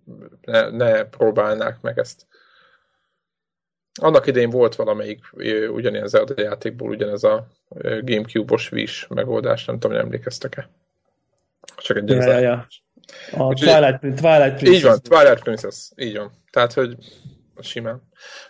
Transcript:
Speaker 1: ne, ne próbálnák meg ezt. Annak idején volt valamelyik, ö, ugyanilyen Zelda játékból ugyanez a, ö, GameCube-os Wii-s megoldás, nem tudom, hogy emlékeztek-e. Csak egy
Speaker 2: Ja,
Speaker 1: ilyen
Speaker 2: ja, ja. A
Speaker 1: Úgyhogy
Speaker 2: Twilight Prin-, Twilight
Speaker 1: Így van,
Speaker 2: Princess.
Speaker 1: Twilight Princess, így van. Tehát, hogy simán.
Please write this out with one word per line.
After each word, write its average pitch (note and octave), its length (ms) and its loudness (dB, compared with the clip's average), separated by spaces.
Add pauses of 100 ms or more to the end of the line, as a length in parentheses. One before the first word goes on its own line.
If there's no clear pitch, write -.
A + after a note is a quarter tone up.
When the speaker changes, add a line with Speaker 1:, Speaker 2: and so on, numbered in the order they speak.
(440)
Speaker 1:
ne, A2+ 260 0
ne A2+ 340 0
próbálnák A2 760 -2
meg A#2 180 -8
ezt. - 280 -8 (1700)
Annak D3+ 260 4
idején B2 240 2
volt A#2+ 240 2
valamelyik, G#2+ 580 -6
ö, G#2+ 340 -4
ugyanilyen A2 400 -6
Zelda G#2+ 360 0
játékból A2 480 -8
ugyanez G#2 340 -4
a, A2 220 0 (220)
ö, - 340 -8
GameCube-os A2+ 680 -4
Wii-s - 360 -8
megoldás, A#2+ 560 -4
nem A#2+ 140 -8
tudom, A2 180 -2
hogy A#2 100 -2
emlékeztek-e. - 640 -12 (1080)
Csak - 200 -6
egy G#2 120 -6
Speaker 2:
Ja, C3 80 2
Speaker 1:
ilyen B2+ 120 0
Speaker 2:
ja, B2 100 4
ja. A#2+ 280 -2 (640)
A - 140 -2
Speaker 1:
Úgyhogy C3+ 220 0
Speaker 2:
Twilight D3 300 6
Prin-, C3+ 160 -6
Twilight C#3 480 4
Speaker 1:
Így F3+ 200 8
van, A2+ 180 6
Speaker 2:
Princess. - 20 -
Speaker 1:
Twilight D3 400 6
Princess, - 540 -8
így A2 200 -8
van. G#2 160 -12 (180)
Tehát, A#2+ 220 0
hogy B2 240 -4 (640)
simán. A#2 420 -12 (480)